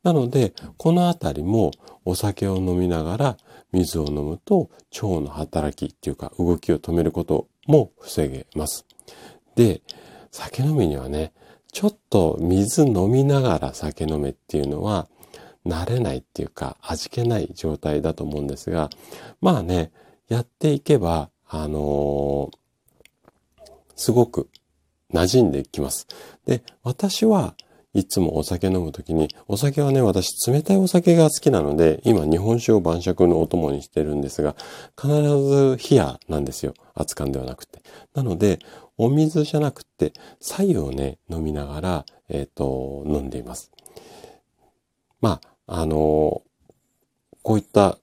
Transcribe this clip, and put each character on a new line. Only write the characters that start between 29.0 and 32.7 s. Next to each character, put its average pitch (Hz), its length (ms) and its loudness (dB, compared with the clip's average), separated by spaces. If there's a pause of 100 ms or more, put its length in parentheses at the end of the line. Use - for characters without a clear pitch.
き 85 100 -6
に、 78 140 2 (200)
お 101 100 -2
酒 143 240 0
は 139 100 2
ね、 135 100 4
私 95 480 0
冷 143 140 2
た 196 100 2
い 196 40 6
お 190 100 4
酒 175 280 4
が 160 100 8
好 151 40 4
き - 220 2
な 92 100 4
の 73 140 0
で、 80 300 4
今 95 200 4
日 80 120 4
本 113 220 0
酒 117 120 0